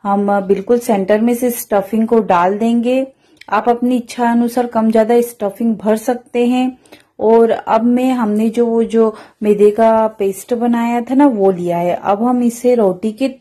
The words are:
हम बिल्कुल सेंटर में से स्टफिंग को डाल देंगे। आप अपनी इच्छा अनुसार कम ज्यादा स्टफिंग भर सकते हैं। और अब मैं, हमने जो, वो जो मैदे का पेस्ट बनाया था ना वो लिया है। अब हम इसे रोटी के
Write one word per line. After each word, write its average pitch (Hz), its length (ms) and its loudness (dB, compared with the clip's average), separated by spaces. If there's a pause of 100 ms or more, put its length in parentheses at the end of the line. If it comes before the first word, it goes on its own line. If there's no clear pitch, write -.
हम 202 380 0
बिल्कुल 196 380 0
सेंटर 208 420 0
में 240 140 0
से 240 160 -2
स्टफिंग 220 580 -2
को 233 120 2
डाल 185 380 0
देंगे। 240 480 0 (420)
आप 220 200 -2
अपनी 247 280 0
इच्छा 240 340 -4
अनुसार 240 360 0
कम 226 240 0
ज्यादा 226 300 2
स्टफिंग 226 560 -4
भर 214 200 -2
सकते 240 500 -4
हैं। 254 320 -2 (420)
और 226 300 4
अब 220 320 0
मैं, 247 300 0
हमने 220 380 0
जो, 240 160 0
वो 226 180 0
जो 220 320 0 (260)
मैदे 208 280 4
का 220 360 2
पेस्ट 208 480 -4
बनाया 240 460 -2
था 240 140 -6
ना 285 120 4
वो 202 240 2
लिया 175 280 -2
है। 175 160 0
अब 202 280 -2
हम 247 200 0
इसे 240 320 0
रोटी 208 380 0
के 262 160 -4 (120)